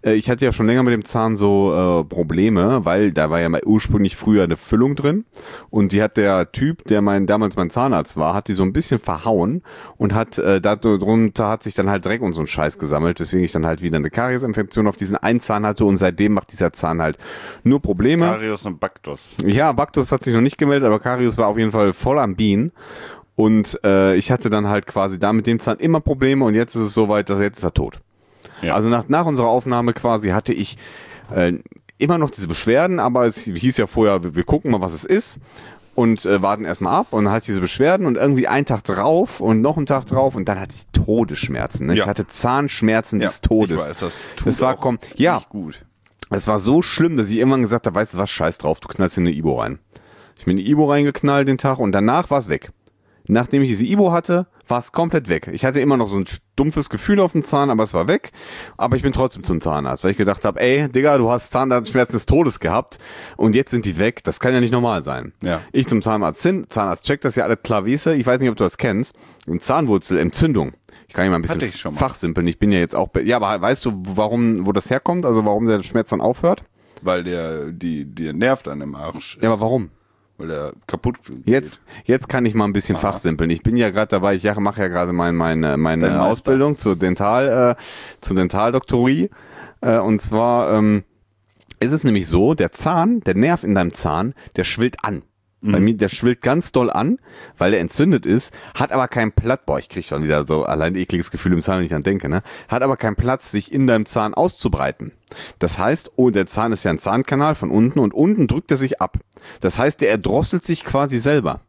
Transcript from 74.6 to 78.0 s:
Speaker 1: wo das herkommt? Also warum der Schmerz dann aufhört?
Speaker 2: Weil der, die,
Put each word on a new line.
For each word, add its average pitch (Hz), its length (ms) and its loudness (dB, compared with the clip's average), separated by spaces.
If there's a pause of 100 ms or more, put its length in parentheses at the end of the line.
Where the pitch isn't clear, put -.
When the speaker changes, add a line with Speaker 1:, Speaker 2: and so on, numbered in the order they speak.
Speaker 1:
wo 101 60 0
das - 180 -2
herkommt? 175 360 -2
Also 113 180 2
warum 107 220 2
der 104 160 2
Schmerz - 280 -2
dann 101 100 -2
aufhört? 147 440 0 (380)
Speaker 2:
Weil 90 220 -2
der, 80 460 -6
die, 82 340 -6